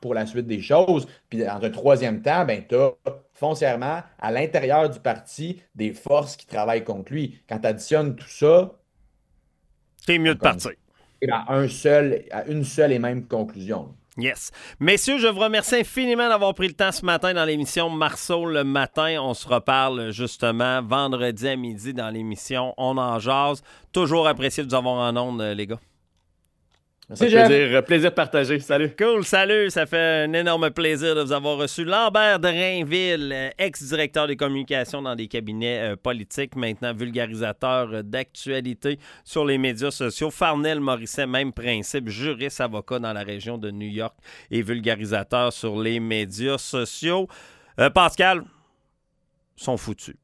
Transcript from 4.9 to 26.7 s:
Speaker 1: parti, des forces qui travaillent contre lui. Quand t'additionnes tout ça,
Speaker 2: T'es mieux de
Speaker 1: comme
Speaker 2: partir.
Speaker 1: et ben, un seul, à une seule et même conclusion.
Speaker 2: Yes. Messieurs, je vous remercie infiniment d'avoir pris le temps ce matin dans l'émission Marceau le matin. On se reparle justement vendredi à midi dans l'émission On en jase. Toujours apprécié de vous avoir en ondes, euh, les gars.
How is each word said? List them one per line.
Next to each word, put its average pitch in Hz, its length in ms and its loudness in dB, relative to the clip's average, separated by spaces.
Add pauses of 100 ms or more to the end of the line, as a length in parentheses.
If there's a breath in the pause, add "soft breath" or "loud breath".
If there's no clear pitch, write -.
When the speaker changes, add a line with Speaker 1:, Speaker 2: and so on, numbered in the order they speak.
Speaker 1:
parti, 147 600 -6 (140 soft breath)
des 107 180 -4
forces 143 440 0
qui - 100 -20
travaillent 113 380 -2
contre 98 280 -8
lui. 139 360 -6
Quand 113 100 -6
t'additionnes 131 560 0
tout - 140 -20
ça, 170 440 6 (1300)
Speaker 2:
T'es 170 120 4
mieux 160 160 4
de - 60 -10
Speaker 1:
comme 143 120 4
Speaker 2:
partir. 98 180 -6 (500)
Speaker 1:
et 135 60 -2
ben, 117 220 0
un 135 200 2
seul, 147 600 4
à 110 160 -6
une 151 180 -4
seule 143 280 2
et 127 60 2
même 120 280 -4
conclusion. 98 680 -6 (240)
Speaker 2:
Yes. - 320 -4 (300 loud breath)
Messieurs, 202 380 4
je 233 80 2
vous 208 140 2
remercie 214 360 0
infiniment 240 540 0
d'avoir 202 240 4
pris 185 140 -2
le 170 40 -4
temps 190 200 0
ce - 120 -8
matin 180 300 0
dans 165 100 0
l'émission 156 460 -2
Marceau 160 560 -2
le 151 180 0
matin. 139 560 0
On 131 140 -2
se - 120 -14
reparle 127 640 2
justement 120 720 0
vendredi 123 680 0
à 135 80 -2
midi 117 360 -8
dans 120 160 -6
l'émission 113 720 -6
On 131 180 0
en 123 220 0
jase. 139 440 0 (300 soft breath)
Toujours 165 340 4
apprécié 139 380 0
de 131 60 -8
vous 127 40 -2
avoir 127 200 2 (180)
en - 60 0
ondes, 123 240 -2
euh, 107 100 -2
les 104 140 -4
gars. 113 140 -8 (1300)